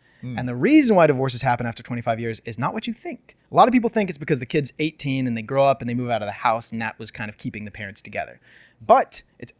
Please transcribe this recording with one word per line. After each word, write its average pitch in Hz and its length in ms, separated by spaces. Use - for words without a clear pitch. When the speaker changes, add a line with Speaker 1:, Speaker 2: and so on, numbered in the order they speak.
Speaker 1:
Mm. 123 160
Speaker 2:
And 123 100
the 120 60
reason 233 400
why 165 140
divorces 127 340
happen 123 240
after - 160
twenty-five 117 380
years 113 240
is 113 120
not 127 160
what 220 140
you 233 60
think. - 440
A - 40
lot 190 120
of 240 60
people 233 180
think 208 180
it's 165 80
because 143 220
the - 80
kid's - 320
eighteen 139 480
and 117 100
they 113 60
grow 135 220
up 135 180
and 120 80
they 120 40
move 123 140
out 110 140
of 101 40
the 101 60
house, 117 380
and 113 100
that 110 200
was 110 100
kind 107 180
of 107 80
keeping 110 280
the 101 80
parents 101 280
together. 85 380
But - 440
it's - 200